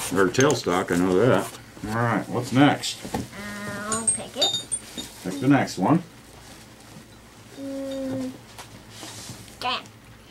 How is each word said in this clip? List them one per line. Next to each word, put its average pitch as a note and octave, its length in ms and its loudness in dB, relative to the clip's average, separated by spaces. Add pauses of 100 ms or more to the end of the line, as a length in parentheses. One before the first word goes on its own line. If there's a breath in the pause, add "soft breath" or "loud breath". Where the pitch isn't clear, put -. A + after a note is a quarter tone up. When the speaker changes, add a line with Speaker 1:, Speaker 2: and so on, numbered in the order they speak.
(140)
Speaker 1:
or F#2+ 160 6
tailstock, G#2+ 640 2
I F2 40 4
know F2+ 220 4
that. G#2 400 4 (300)
All A2 60 -4
right, A#2 340 2
what's A#2+ 240 -4
next? C3 460 4 (880)
Speaker 2:
I'll A3 180 -2
pick - 300 -4
it. - 280 0 (600)
Speaker 1:
Pick F2+ 160 -4
the C3 80 4
next C3 280 4
one. B2 240 4 (1600)
Speaker 2:
Mm, C4+ 720 -6 (1300)
okay. B3 200 -4 (540)